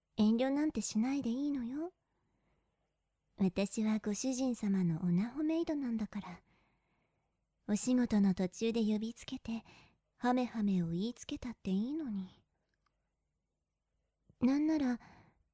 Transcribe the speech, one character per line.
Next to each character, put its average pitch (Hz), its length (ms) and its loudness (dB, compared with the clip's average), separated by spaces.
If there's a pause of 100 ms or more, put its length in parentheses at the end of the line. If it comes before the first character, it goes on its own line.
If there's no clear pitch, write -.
(160)
遠 214 200 4
慮 262 140 2
な 294 140 2
ん 311 60 2
て 220 100 -4
し 214 200 -2
な 262 140 0
い 285 80 0
で 247 80 -2
い 269 180 -2
い - 20 0
の 269 140 -2
よ。 294 280 -6 (1500)
私 196 440 0
は 214 160 0
ご 208 160 -4
主 262 200 -2
人 254 200 -2
様 196 300 0
の 165 180 0
オ 180 40 0
ナ 180 240 2
ホ 269 120 -6
メ 320 200 0
イ - 20 -6
ド 320 100 -2
な 277 140 -2
ん 233 80 -2
だ 214 100 -4
か 202 140 -8
ら。 175 200 -12 (1300)
お 202 80 0
仕 254 220 2
事 233 240 4
の 196 140 6
途 185 140 0
中 226 240 -2
で 226 120 0
呼 214 160 2
び 226 140 -6
つ - 120 -12
け 262 140 -10
て、 226 240 -8 (540)
ハ 247 140 2
メ 254 120 2
ハ 233 180 -4
メ 196 220 2
を 165 60 -4
言 180 180 -2
い 240 60 -6
つ - 120 -12
け 294 140 -8
た 247 100 -8
っ 226 100 -10
て 190 120 -4
い 208 160 0
い 277 40 -4
の 311 160 -4
に。 190 300 -6 (2000)
な 262 160 4
ん 302 120 2
な 320 100 2
ら、 247 220 0 (540)